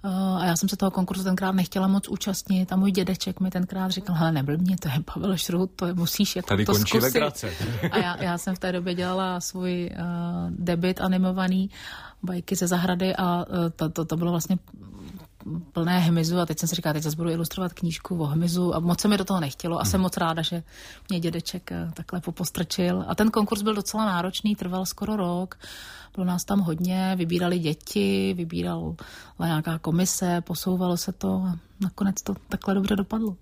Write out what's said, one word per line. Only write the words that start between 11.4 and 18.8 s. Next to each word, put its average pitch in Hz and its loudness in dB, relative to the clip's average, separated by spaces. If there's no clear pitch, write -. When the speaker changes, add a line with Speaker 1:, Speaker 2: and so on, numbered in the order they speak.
Speaker 1:
Bajky 180 -2
ze 180 0
zahrady 180 2
a, 175 0
eh, 165 0
to, 160 -2
to, 165 -2
to 160 -2
bylo 175 2
vlastně 175 2
plné 175 2
hmyzu 170 4
a 170 2
teď 156 -4
jsem 165 0
si 170 0
říkala: 160 0
„Teď 151 0
zas 151 -2
budu 165 0
ilustrovat 170 -2
knížku 170 -4
o 160 0
hmyzu,“ 170 2
a 165 0